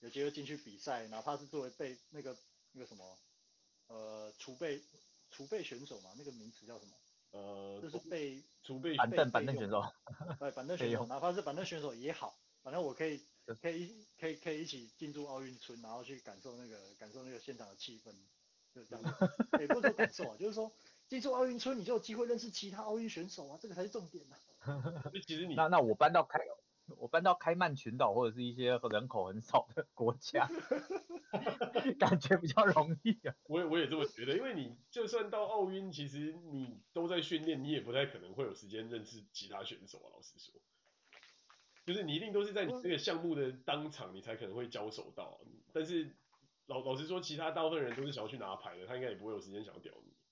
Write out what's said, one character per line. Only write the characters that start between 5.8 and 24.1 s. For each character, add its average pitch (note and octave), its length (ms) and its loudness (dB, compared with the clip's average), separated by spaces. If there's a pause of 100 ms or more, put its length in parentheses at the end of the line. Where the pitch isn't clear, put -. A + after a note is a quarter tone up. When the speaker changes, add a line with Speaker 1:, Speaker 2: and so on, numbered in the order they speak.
Speaker 1:
手 A#2 160 -14
嘛， F#2 160 -20
那 D3 60 -14
个 C#3+ 80 -10
名 A2+ 200 -14
词 G#2+ 140 -20
叫 A#2 120 -12
什 G2+ 80 -18
么？ F#2 60 -20 (380)
Speaker 2:
呃， G2 500 -8
Speaker 1:
就 E3 100 -10
是 E3 80 -6 (120)
备- C#3+ 320 -4 (200)
Speaker 2:
储 C3 160 -8
备 D3+ 180 0
Speaker 3:
板 B2+ 140 6
凳， D3+ 160 8
Speaker 1:
备- B2 60 0
Speaker 3:
板 C3 140 4
凳 C3+ 100 0
选 A2 140 0
手。 G#2 100 6
Speaker 1:
备 G#2 60 0 (420)
用。 D3+ 100 -6
对， C#3 140 -2
板 C3 140 -8
凳 F3 100 -2
选 C3+ 120 2
手， A#2 40 4
Speaker 3:
备 - 0 -
用。 A#2 160 2
Speaker 1:
哪 C3+ 100 -4
怕 E3+ 140 2
是 F#3 100 0
板 C#3+ 140 -2
凳 F#3 80 -2
选 E3+ 160 -4
手 C#3+ 140 -4
也 B2+ 180 -4
好， - 260 -8 (240)
反 C3 100 -8
正 F3 100 0
我 C#3 100 0
可 D#3+ 140 -2
以， D3 200 -4 (200)
Speaker 3:
就 A#2 80 -4
是 A2+ 80 -18
Speaker 1:
可 E3 80 0
以 E3+ 180 -4
一-， A3 180 -18 (140)
可 E3 80 -2
以， D#3 80 -2
可 E3 160 -6
以 D3+ 100 -4
一 E3 40 -6
起 B2 220 -10 (100)
进 D3+ 140 -8
驻 D3 140 -6
奥 C3+ 160 -6
运 B2+ 160 -10
村， A#2 220 -14
然 A2+ 100 -12
后 A#2+ 140 -8
去 C3 160 -12
感 G2+ 220 -16
受 B2+ 140 -12
那 B2 120 -14
个， G2+ 280 -16
感 G#2+ 160 -16
受 B2+ 120 -12
那 C3 60 -12
个 A#2+ 100 -10
现 C3+ 160 -12
场 A2+ 120 -14
的 F#2+ 80 -18
气 A2+ 220 -12
氛， A2 140 -18 (640)
就 A#2+ 100 -16
这 A#2+ 100 -14
样 A2+ 80 -10
子。 D3+ 80 -2
Speaker 3:
<laughs> A3+ 500 2
Speaker 1:
也 D4 60 0
不 B3 140 4
是 C4 80 8
说 A3 60 6
感 - 180 4
受 D#3 160 -6
啊， G#2+ 80 -10
就 F#3 100 -2
是 A3 60 0
说 A3 180 -2 (380)
进 C4 120 -4
驻 C4 120 0
奥 B3+ 140 6
运 B3 120 0
村， B3+ 200 0
你 G3 60 -4
就 A#3 100 2
有 A3+ 40 4
机 A3 160 -4
会 A#3+ 120 0
认 A#3+ 120 2
识 A#3 120 -6
其 G3 200 -6
他 G3 120 -6
奥 G#3+ 160 0
运 A3+ 100 -2
选 F3 220 -6
手 C#3+ 180 -10
啊， D3 120 -12
这 A3+ 80 -10
个 F#3+ 60 -8
才 F3+ 80 -2
是 G3 60 -2
重 G3+ 220 -6